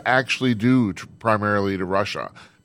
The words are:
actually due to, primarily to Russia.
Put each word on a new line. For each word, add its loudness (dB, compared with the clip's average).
actually 0
due 2
to, -16
primarily 0
to -4
Russia. -2